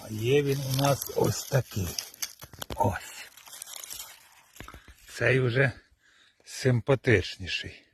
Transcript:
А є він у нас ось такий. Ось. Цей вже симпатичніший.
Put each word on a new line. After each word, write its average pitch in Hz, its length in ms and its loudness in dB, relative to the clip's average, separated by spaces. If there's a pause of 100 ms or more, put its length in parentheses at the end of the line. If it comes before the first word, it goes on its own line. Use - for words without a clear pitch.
А - 60 -14
є 117 340 2
він 139 160 0 (140)
у 131 80 2
нас 139 340 2
ось - 280 2
такий. 104 440 0 (880)
Ось. - 540 -2 (1900)
Цей 123 220 4
вже 127 320 2 (720)
симпатичніший. - 1400 2 (100)